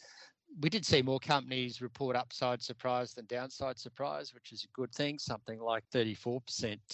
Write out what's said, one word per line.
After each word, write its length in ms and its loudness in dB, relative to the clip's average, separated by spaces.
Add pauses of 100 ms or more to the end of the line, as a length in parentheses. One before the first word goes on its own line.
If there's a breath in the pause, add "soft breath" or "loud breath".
(600 loud breath)
we 80 4
did 160 2
see 160 8
more 200 4
companies 600 0
report 360 0
upside 440 0
surprise 540 -2
than 120 -12
downside 520 -4
surprise, 560 -6
which 180 -20
is 120 -8
a 100 -20
good 180 -2
thing. 260 0
Something 420 -6
like 320 0
thirty-four 480 2
percent 400 -4 (140)